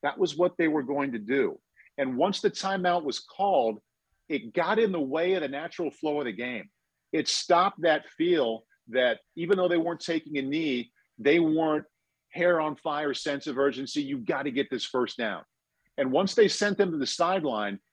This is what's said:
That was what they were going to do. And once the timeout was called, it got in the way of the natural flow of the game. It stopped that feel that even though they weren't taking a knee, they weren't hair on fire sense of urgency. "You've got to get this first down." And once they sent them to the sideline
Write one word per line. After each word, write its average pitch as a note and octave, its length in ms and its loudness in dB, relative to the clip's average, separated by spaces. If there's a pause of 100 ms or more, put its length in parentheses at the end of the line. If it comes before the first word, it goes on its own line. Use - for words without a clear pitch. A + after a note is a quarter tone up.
That D3 160 -2
was D#3+ 180 0
what F3+ 220 0
they E3 100 2
were D3+ 140 0
going C#3 300 -2
to A#2 60 -6
do. A2 420 -2 (380)
And C3 180 -2
once F#3 240 0
the G#3 100 2
timeout F3+ 540 -2
was C#3 160 -6
called, C#3 580 0 (500)
it G#3 260 -6
got F3 240 0
in A3 140 2
the F3 80 -2
way D#3 340 0
of F3 80 -2
the C#3+ 60 -4
natural D3+ 420 -6
flow D3 300 -4
of C#3+ 40 -4
the A#2 80 -4
game. A#2 380 -8 (420)
It D#3 160 0
stopped F3+ 540 2
that D#3 340 2
feel C#3+ 480 2 (240)
that B2 300 2 (180)
even E3+ 220 2
though F3+ 100 2
they F3 80 4
weren't E3 240 0
taking D3+ 380 -4
a C3+ 40 -2
knee, C#3 480 -2 (280)
they C#3 200 4
weren't D#3 460 2 (460)
hair F3 280 2
on D3+ 180 -2
fire D3 360 -4
sense C#3 340 -4
of C3 120 -4
urgency. C#3 420 0
"You've C3+ 240 -4
got C#3 200 -2
to D3 60 -4
get C3 200 -2
this A#2+ 160 -6
first B2 320 -2
down." G#2 240 -4 (560)
And C3+ 140 0
once F#3 220 2
they G#3+ 140 8
sent G#3 300 -2
them F#3+ 140 2
to D#3+ 40 -2
the C3+ 100 -2
sideline C3+ 720 -2 (140)